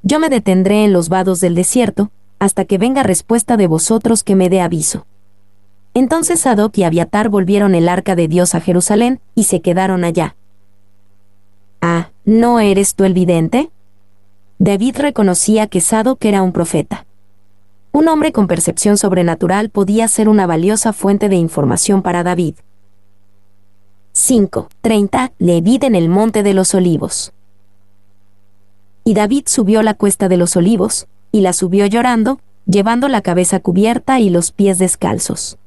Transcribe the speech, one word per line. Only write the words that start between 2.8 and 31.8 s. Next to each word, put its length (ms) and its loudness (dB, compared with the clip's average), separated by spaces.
respuesta 520 -2
de 120 2
vosotros 560 0
que 100 0
me 140 2
dé 120 2
aviso". 460 -4
Entonces 460 0
Sadoc 380 0
y 60 2
Abiatar 440 -2
volvieron 460 0
el 120 2
arca 300 -2
de 100 0
Dios 280 0
a 60 -2
Jerusalén, 600 0
y 100 0
se 160 -2
quedaron 440 -2
allá. 320 -4
Ah, 280 -2
¿no 360 4
eres 340 2
tú 100 2
el 80 2
vidente? 580 0
David 400 0
reconocía 680 0
que 140 -2
Sadoc 440 -2
era 180 2
un 100 -2
profeta. 540 -4
Un 160 2
hombre 240 0
con 140 0
percepción 500 0
sobrenatural 720 0
podía 400 0
ser 220 2
una 160 4
valiosa 480 0
fuente 340 -2
de 80 2
información 640 0
para 220 -4
David. 320 -2
Cinco 560 0
treinta, 580 0
David 460 2
en 100 2
el 140 2
monte 340 0
de 120 2
los 200 0
olivos. 600 -2
Y 80 2
David 340 0
subió 360 2
la 100 2
cuesta 380 -2
de 80 2
los 180 0
olivos, 500 0
y 100 2
la 100 2
subió 320 0